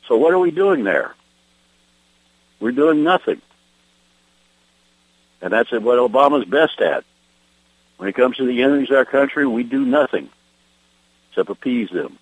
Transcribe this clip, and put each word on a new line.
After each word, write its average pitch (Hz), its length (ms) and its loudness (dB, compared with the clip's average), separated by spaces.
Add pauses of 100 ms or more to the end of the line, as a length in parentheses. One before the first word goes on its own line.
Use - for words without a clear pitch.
So 117 80 2
what 160 180 4
are 185 60 2
we 175 100 2
doing 175 320 0
there? 85 320 -2 (1400)
We're 117 140 -4
doing 151 320 2
nothing. 180 360 0 (2000)
And 92 120 -6
that's 113 180 0
what 110 140 -4
Obama's 123 640 2
best 147 340 0
at. 78 240 -2 (960)
When 95 100 -6
it 98 80 -8
comes 123 220 0
to 131 80 -2
the 123 160 -2
enemies 139 280 0
of 139 60 2
our 131 80 2
country, 139 420 -2
we 120 160 -2
do 135 220 -4
nothing 127 440 -2 (1000)
except - 200 -4
appease 117 400 -6
them. 76 320 -8